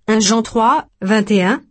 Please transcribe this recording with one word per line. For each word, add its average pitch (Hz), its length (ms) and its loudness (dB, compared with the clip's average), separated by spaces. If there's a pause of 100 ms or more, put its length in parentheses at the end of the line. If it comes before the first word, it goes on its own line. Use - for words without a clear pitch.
Un 220 120 0
Jean 220 240 0
trois, 233 420 -2 (160)
vingt 208 300 0
et 196 100 2
un, 202 300 -2